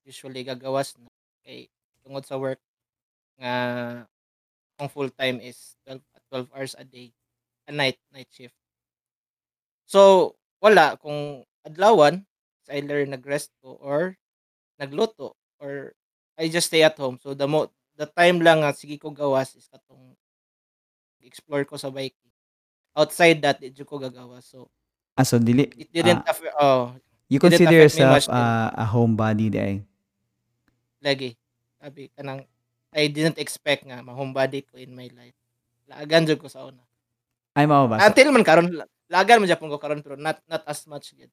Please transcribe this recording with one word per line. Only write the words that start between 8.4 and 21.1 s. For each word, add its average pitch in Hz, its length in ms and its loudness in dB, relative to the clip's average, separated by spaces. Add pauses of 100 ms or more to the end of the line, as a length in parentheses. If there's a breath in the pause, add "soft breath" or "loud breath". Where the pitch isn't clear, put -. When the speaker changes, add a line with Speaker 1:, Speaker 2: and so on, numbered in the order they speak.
Speaker 1:
So, 196 480 4 (240)
wala 180 400 4
kung 147 480 -12 (160)
adlawan, 175 640 2 (400)
is - 80 -20
either 143 320 -8
nag-rest 139 560 -10
ko 131 160 -20
or 156 400 -6 (560)
nagluto 143 640 -10 (240)
or 139 320 -16 (400)
I 165 160 -6
just 165 220 -4
stay 160 100 4
at 156 160 2
home. 127 220 -10
So, 139 160 -14
the 139 80 -6
mo-, 147 240 -2 (320)
the 151 80 -10
time 175 320 2
lang 160 240 4
nga 143 80 -2
sige 147 240 -16
ko 151 160 -16
gawas 139 400 -4
is - 160 -20
katong 131 480 -20 (1040)